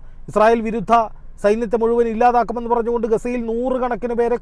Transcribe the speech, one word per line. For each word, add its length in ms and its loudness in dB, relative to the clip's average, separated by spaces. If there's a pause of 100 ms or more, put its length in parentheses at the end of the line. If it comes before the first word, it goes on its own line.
(300)
ഇസ്രായേൽ 380 4
വിരുദ്ധ 260 -2 (500)
സൈന്യത്തെ 380 2
മുഴുവൻ 320 2
ഇല്ലാതാക്കുമെന്ന് 600 2
പറഞ്ഞുകൊണ്ട് 400 -2
ഗസയിൽ 320 -2
നൂറുകണക്കിന് 720 -2
പേരെ 220 0